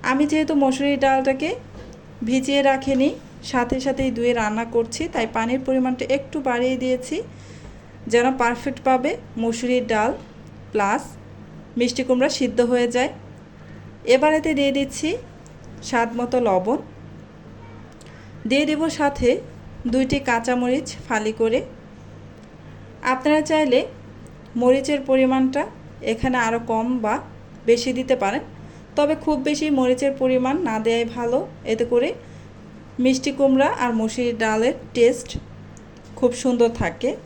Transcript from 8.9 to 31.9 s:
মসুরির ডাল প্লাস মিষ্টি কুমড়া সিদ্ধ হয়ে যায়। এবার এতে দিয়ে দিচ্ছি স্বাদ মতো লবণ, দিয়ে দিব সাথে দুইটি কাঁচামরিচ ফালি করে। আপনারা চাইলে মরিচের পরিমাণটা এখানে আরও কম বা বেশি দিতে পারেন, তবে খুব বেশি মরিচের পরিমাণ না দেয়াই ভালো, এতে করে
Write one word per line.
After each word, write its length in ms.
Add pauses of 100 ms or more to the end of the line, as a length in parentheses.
মসুরির 500
ডাল 240 (580)
প্লাস 320 (760)
মিষ্টি 280
কুমড়া 260
সিদ্ধ 320
হয়ে 260
যায়। 240 (920)
এবার 280
এতে 200
দিয়ে 180
দিচ্ছি 380 (720)
স্বাদ 340
মতো 260
লবণ, 380 (1700)
দিয়ে 200
দিব 240
সাথে 400 (560)
দুইটি 340
কাঁচামরিচ 680 (160)
ফালি 300
করে। 260 (1400)
আপনারা 380
চাইলে 380 (760)
মরিচের 460
পরিমাণটা 640 (500)
এখানে 240 (100)
আরও 120 (120)
কম 160 (120)
বা 160 (500)
বেশি 280
দিতে 220
পারেন, 280 (520)
তবে 200
খুব 220 (100)
বেশি 220
মরিচের 520
পরিমাণ 340 (120)
না 120
দেয়াই 260
ভালো, 340 (260)
এতে 200
করে 240 (880)